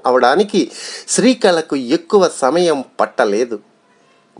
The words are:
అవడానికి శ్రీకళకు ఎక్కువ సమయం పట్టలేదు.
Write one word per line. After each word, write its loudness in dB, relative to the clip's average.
అవడానికి 2
శ్రీకళకు 0
ఎక్కువ 0
సమయం 0
పట్టలేదు. -2